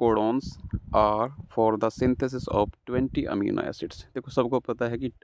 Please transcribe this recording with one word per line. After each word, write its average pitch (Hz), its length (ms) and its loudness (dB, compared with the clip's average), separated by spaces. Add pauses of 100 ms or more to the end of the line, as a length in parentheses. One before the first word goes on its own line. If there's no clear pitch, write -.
codons 113 420 4 (520)
are 107 320 4 (300)
for 110 200 4
the 110 200 2
synthesis 127 560 0
of 104 140 2
twenty - 640 -4
amino 101 260 0
acids। - 440 -8
देखो, - 260 -12
सबको 127 300 0
पता 120 280 -4
है 117 100 -4
कि 127 140 -6 (120)